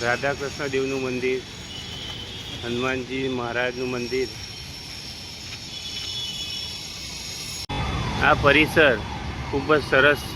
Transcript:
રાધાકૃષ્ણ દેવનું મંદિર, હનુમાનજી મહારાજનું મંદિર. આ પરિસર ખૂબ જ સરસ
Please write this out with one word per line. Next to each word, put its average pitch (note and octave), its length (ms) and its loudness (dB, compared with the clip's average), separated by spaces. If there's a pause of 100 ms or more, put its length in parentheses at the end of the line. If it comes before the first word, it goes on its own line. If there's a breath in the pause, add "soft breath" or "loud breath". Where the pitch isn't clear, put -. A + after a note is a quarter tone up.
રાધાકૃષ્ણ C3+ 720 -2
દેવનું C3+ 300 0
મંદિર, B2+ 360 0 (1200)
હનુમાનજી C3 640 -2 (100)
મહારાજનું B2 560 0
મંદિર. A#2+ 360 0 (4000)
આ D3 160 8
પરિસર C#3+ 520 8 (540)
ખૂબ C#3 240 0
જ D3 160 6
સરસ C#3+ 320 8 (140)